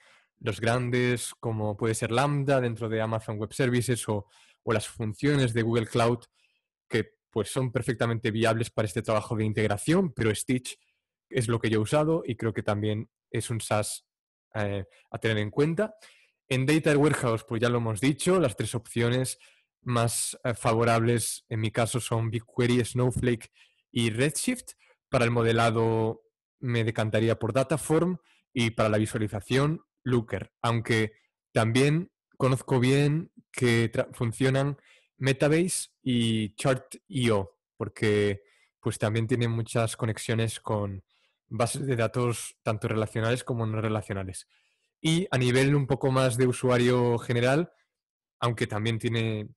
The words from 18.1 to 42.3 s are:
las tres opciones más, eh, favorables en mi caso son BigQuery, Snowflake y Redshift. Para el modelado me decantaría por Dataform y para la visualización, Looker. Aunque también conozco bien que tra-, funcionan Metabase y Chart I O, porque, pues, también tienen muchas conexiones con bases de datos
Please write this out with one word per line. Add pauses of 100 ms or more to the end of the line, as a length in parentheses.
las
tres
opciones (420)
más,
eh,
favorables
en
mi
caso
son
BigQuery,
Snowflake (400)
y
Redshift. (360)
Para
el
modelado (380)
me
decantaría
por
Dataform (340)
y
para
la
visualización, (240)
Looker. (100)
Aunque (360)
también (240)
conozco
bien (180)
que
tra-,
funcionan (380)
Metabase (120)
y
Chart (140)
I
O, (180)
porque, (360)
pues,
también
tienen
muchas
conexiones
con (440)
bases
de
datos